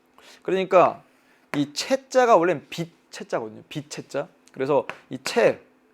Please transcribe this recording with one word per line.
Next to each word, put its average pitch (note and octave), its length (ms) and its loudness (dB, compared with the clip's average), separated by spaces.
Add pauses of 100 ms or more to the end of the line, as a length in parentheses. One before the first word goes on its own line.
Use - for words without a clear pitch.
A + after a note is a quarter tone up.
(440)
그러니까 F3+ 580 2 (540)
이 C#3+ 180 -2
채자가 B3+ 640 2
원래는 E3 320 0
빚 E3+ 240 -10 (180)
채자거든요. A2+ 580 -10
빚 D3 200 -12
채자. - 380 -10 (240)
그래서 C3+ 340 0 (240)
이 B2+ 140 -10
채, F#3 360 0 (340)